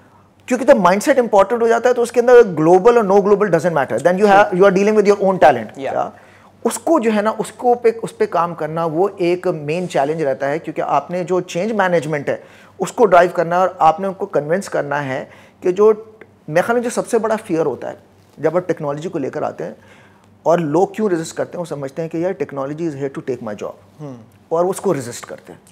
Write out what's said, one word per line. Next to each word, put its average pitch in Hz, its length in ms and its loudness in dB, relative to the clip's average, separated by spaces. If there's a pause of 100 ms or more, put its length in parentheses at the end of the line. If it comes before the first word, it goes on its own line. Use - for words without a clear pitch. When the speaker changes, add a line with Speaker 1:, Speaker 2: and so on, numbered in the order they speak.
(480)
Speaker 1:
क्योंकि 247 180 -2
जब 262 120 6
माइंडसेट 208 420 2
इंपॉर्टेंट 220 420 2
हो 233 60 2
जाता 226 220 2
है 247 60 2
तो 240 60 0
उसके 240 180 -2
अंदर 240 240 8
ग्लोबल 185 540 4
और 220 100 2
no 196 200 4
global 202 240 2
doesn't 165 240 0
matter, 123 220 0
then 170 220 2
you 214 60 4
have, 202 280 6
you 180 80 0
are 196 120 6
dealing 202 220 2
with 202 160 4
your 202 160 0
own 190 100 2
talent। 131 420 2
Speaker 2:
या। 127 120 -8
Speaker 1:
या, - 220 -4 (520)
उसको 311 340 0
जो 220 120 0
है 208 100 0
ना, 214 100 0
उसको 247 440 -2
पे, 233 160 2
उस 220 200 -8
पे - 140 -2
काम 170 280 -2
करना 160 320 -4
वो 170 360 -2
एक 180 260 -2
मेन 165 400 -4
चैलेंज 160 340 -2
रहता 139 260 -2
है, 147 120 -2
क्योंकि 165 220 -8
आपने 170 420 -4
जो 180 180 -2
चेंज 180 300 -6
मैनेजमेंट 160 580 -2
है 117 140 -6 (360)
उसको 220 260 0
ड्राइव 180 260 6
करना 170 240 -2
है, 180 60 2
और 185 200 -2
आपने 160 260 2
उनको 190 180 -8
कन्विंस 160 420 -4
करना 147 320 -4
है 135 300 -6 (340)
कि 185 80 0
जो, 214 440 0 (340)
मेरे 165 160 0
ख्याल 233 120 -2
में 240 60 0
जो 240 60 -6
सबसे 214 300 -2
बड़ा 220 160 -2
फियर 165 300 -2
होता 123 220 -6
है 120 100 -12 (420)
जब 156 180 -2
आप 180 100 -2
टेक्नोलॉजी 151 420 -6
को 160 100 -6
लेकर 135 240 -6
आते 110 200 -6
हैं, 180 120 -10 (680)
और 170 140 4
लोग 170 360 -2
क्यों 214 140 -2
रेजिस्ट 165 260 -4
करते 131 160 -6
हैं, 175 80 -10
वो 170 60 -8
समझते 143 360 -10
हैं 160 100 -8
कि 170 140 -4
यार, 196 80 -4
technology 147 580 -8
is 139 40 -10
here 135 220 -8
to 156 120 -12
take 120 140 -8
my 107 120 -8
job, 92 160 -10 (280)
Speaker 2:
हम्म। 139 180 -16 (340)
Speaker 1:
और 170 140 0
उसको 190 260 -2
रेजिस्ट 120 340 -6
करते - 280 -18
हैं। 85 80 -20 (100)